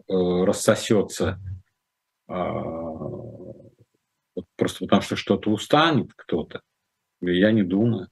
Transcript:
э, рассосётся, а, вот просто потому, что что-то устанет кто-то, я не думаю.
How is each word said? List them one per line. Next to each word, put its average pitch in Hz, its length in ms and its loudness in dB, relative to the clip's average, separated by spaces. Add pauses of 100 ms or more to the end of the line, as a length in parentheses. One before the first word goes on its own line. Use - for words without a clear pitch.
э, 95 60 -4 (320)
рассосётся, 95 920 2 (880)
а, 85 260 -4
вот - 1900 -12 (120)
просто - 280 -4
потому, 98 160 4
что - 160 -6
что-то 101 340 0
устанет 151 640 2
кто-то, - 460 -6 (600)
я 90 300 4
не 110 120 4
думаю. 98 480 0